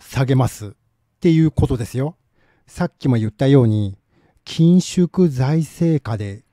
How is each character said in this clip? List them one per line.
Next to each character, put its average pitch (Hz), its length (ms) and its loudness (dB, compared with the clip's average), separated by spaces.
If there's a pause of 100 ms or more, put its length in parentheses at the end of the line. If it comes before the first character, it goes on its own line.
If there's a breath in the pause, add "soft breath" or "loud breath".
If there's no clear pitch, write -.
下 - 240 -4
げ 131 100 0
ま 127 140 2
す」 - 200 -14
っ 98 40 -18 (480)
て 175 100 2
い 160 100 4
う 156 120 2
こ - 160 0
と 135 80 -4
で 113 80 -6
す - 120 -10
よ。 139 200 -6 (500)
さ - 200 -6
っ - 120 -8
き - 100 -6
も 123 80 2
言 110 120 -2
っ - 20 -8
た - 160 -4
よ 139 160 6
う 120 60 2
に、 104 280 -2 (480)
緊 170 360 2
縮 180 480 0
財 135 320 -2
政 160 420 -2
下 110 140 -6
で 101 260 -10 (100)